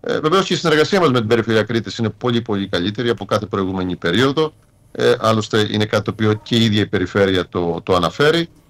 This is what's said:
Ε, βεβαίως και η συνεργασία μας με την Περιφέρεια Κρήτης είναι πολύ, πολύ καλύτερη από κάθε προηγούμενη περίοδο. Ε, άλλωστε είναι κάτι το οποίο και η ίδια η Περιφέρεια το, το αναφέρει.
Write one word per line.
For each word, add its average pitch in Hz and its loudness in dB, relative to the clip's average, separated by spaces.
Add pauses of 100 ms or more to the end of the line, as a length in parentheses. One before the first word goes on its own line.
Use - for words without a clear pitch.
Ε, - -4
βεβαίως 180 2
και 185 -2
η 160 -2
συνεργασία 156 2
μας 165 4
με 123 2
την 110 -2
Περιφέρεια 113 2
Κρήτης 107 -4
είναι 113 0
πολύ, 117 -2
πολύ 101 -4
καλύτερη 101 -2
από 101 -2
κάθε 104 -2
προηγούμενη 92 -4
περίοδο. 131 0 (440)
Ε, 123 2
άλλωστε 110 0
είναι 107 0
κάτι 104 -2
το - -4
οποίο 107 0
και 107 -4
η 113 4
ίδια 107 2
η 95 0
Περιφέρεια 95 0
το, 85 -4
το 95 2
αναφέρει. 147 0 (200)